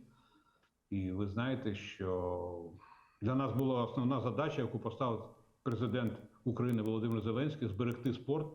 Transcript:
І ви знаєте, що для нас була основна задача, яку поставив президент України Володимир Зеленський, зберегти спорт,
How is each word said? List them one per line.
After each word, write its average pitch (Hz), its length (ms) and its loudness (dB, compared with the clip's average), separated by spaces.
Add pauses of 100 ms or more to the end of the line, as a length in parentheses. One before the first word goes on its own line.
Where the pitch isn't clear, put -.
(920)
І 95 220 0
ви 98 140 0
знаєте, 113 480 0
що 90 960 -4 (500)
для 120 140 2
нас 135 180 2
була 127 320 4
основна 123 360 2
задача, 135 420 0
яку 110 160 -2
поставив 113 460 -2 (380)
президент 113 500 0 (320)
України 120 380 2
Володимир 110 380 2
Зеленський, 123 480 0
зберегти 117 440 0
спорт, 151 420 -2